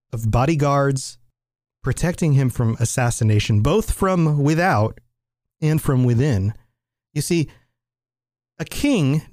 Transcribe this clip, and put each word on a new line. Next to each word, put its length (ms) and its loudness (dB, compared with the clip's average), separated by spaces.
of 160 -4
bodyguards 880 0
protecting 520 -2
him 180 2
from 280 -2
assassination, 800 0
both 300 0
from 520 0
without 560 0
and 220 0
from 220 2
within. 500 0
You 100 -4
see, 260 -2
a 60 -8
king 680 0